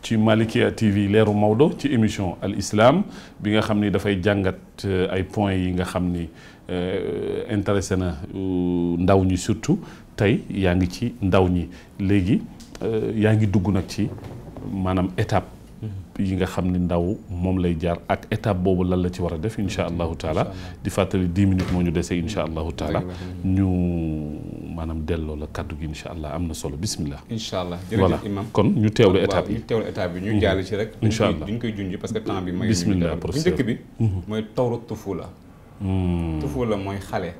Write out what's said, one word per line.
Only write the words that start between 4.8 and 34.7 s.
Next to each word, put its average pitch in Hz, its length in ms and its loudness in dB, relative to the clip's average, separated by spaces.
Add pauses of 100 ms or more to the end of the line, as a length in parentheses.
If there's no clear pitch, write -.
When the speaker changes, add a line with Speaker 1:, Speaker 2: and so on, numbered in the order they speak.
Speaker 1:
euh, 92 260 2
ay 95 120 0
points 101 220 0 (100)
yi 90 180 0
nga 90 120 0
xam 90 260 -2
ni, 85 180 -4 (420)
euh, 95 800 -4
intéressé 101 460 0
na, 87 200 0 (180)
euh, 90 640 0
ndaw 95 260 4
ñi 95 140 2
surtout. 151 400 0 (380)
Tey 113 340 2
yaa 95 240 2
ngi 90 140 2
ci - 340 -6
ndaw 92 260 4
ñi. 90 200 0 (300)
Léegi, 98 440 2 (400)
euh, 110 340 -2
yaa 107 180 4
ngi 107 120 4
dugg 98 260 2
nag 92 160 0
ci - 200 -2 (640)
maanaam 92 440 0
étape 101 300 0 (360)
Speaker 2:
Mhm. 101 440 -8
Speaker 1:
yi 95 100 0
nga 92 100 2
xam 90 240 -2
ni 90 80 0
ndaw 87 380 0 (140)
moom 92 280 0
lay 87 220 2
jaar 85 180 -2 (100)
ak 98 220 -2
étape 104 320 0
boobu 92 220 4
lan 92 180 2
la 90 80 0
ci 87 120 -8
war 82 120 -2
a 80 40 -6
def, - 200 -4
incha 92 280 -2
Allahu 85 300 -2
taala. 82 260 -2
Speaker 2:
Incha - 80 -4
Allah. 92 40 -12 (280)
Speaker 1:
Di 95 80 -2
fàttali 92 420 0
dix 98 140 4
minutes 92 260 2
moo 90 100 2
ñu 87 80 2
dese, 85 260 -2
incha 90 280 -2
Allahu 80 280 -4
taala. 78 280 -2
Speaker 2:
Dëgg 90 80 -6 (360)
la. 95 60 2 (120)
Speaker 1:
Ñu 98 40 4 (1080)
maanaam 80 280 -6
delloo 78 320 -4
la 76 160 -8
kaddu 78 260 -8
gi, 78 80 -8
incha - 240 -10
Allah, 76 240 -8
am 87 120 -2
na 78 80 -4
solo. 71 220 -8
Bismillah. 76 440 -6 (100)
Speaker 2:
Incha 110 300 -6
Allah. 87 180 -6 (120)
Speaker 1:
Voilà. 95 260 4
Speaker 2:
Jërëjëf - 100 -6
imam. 101 260 -4
Speaker 1:
Kon 104 120 4 (120)
ñu 107 140 4
teewlu 101 260 6
Speaker 2:
Waaw, 95 80 4
Speaker 1:
étape - 260 2
yi. - 60 -2
Speaker 2:
ñu - 60 -4
teewlu 110 260 -2
étape 92 260 -4
bi. 90 120 -6
Ñu 107 80 -2
Speaker 1:
Mhm. 104 60 4
Speaker 2:
jàll 95 240 2
ci 95 120 -4
rek. 110 140 -4 (100)
Duñ 117 60 2
Speaker 1:
Incha 107 200 4
Speaker 2:
koy, 87 80 4
Speaker 1:
Allah. 78 120 -6
Speaker 2:
duñ 110 120 -4
koy 117 180 -4
junj 98 220 -6
parce - 140 -6
que 107 80 -2
temps 101 200 -4
bi 90 120 -4
may 92 160 0
Speaker 1:
Bismillah, 87 460 2
Speaker 2:
bu 82 60 -4
Speaker 1:
professeur. 156 320 0
Speaker 2:
njëkk 139 140 0
bi 113 120 -2 (220)
Speaker 1:
Mhm. 113 80 4 (200)
Speaker 2:
mooy 107 160 -2 (100)
tawru 120 240 0 (100)